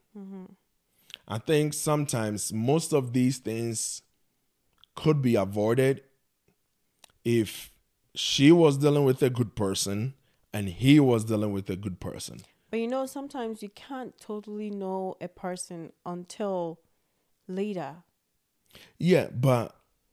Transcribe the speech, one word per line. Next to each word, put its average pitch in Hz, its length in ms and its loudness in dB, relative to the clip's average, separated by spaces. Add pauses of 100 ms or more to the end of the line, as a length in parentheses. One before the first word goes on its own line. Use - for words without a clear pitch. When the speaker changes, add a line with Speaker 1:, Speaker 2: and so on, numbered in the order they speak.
(180)
Speaker 1:
Mm-hmm. 196 280 -16 (840)
Speaker 2:
I 104 120 -6
think 151 340 0
sometimes 123 800 -2
most 131 400 0
of 127 200 0
these 127 260 2
things 113 600 -6 (920)
could 156 260 2
be 120 140 4
avoided 110 640 2 (1200)
if 113 480 0 (420)
she - 380 6
was 160 260 8
dealing 143 280 4
with 131 180 2
a 131 60 6
good 117 260 -4
person 101 580 -2 (400)
and 98 160 -4
he 123 300 6
was 120 260 4
dealing 107 260 0
with 98 180 -6
a 95 60 -4
good 92 240 -8
person. - 420 -12 (280)
Speaker 1:
But, 220 100 -4
you 233 80 -4
know, 262 180 -4
sometimes 262 580 -10
you 208 60 -10
can't - 500 -14
totally 208 500 -10
know 190 500 -6
a 185 80 -10
person 180 640 -12 (140)
until 175 760 -6 (680)
later. 185 480 -6 (1040)
Speaker 2:
Yeah, 160 340 2
but 123 420 0 (380)